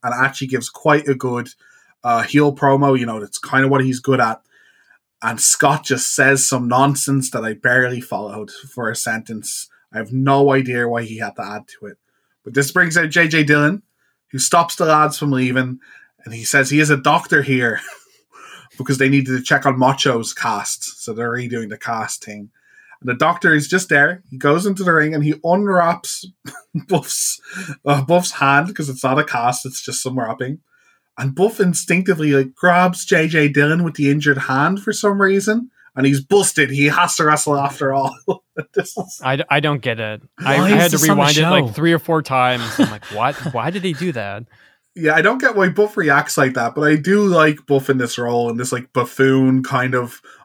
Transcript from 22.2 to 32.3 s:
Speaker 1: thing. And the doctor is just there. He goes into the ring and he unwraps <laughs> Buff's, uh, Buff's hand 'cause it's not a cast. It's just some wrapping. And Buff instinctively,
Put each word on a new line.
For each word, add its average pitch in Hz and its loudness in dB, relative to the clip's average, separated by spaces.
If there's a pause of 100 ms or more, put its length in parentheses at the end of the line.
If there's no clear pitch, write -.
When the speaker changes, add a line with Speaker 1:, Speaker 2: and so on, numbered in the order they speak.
Speaker 1:
thing. 104 -16 (520)
And 123 -8
the 123 -2
doctor 160 0
is 147 0
just 185 -2
there. 156 2
He 135 -16
goes 147 2
into 196 -2
the 180 2
ring 156 2
and 147 0
he 151 2 (100)
unwraps 175 0 (300)
<laughs> - -12
Buff's, - -4 (440)
uh, 143 2
Buff's 175 2
hand 151 2
'cause 147 -6
it's 131 -10
not 135 0
a 151 2
cast. 127 -2
It's 131 -12
just - -8
some 131 -6
wrapping. 123 -6 (580)
And 135 -4
Buff 208 0
instinctively, 175 0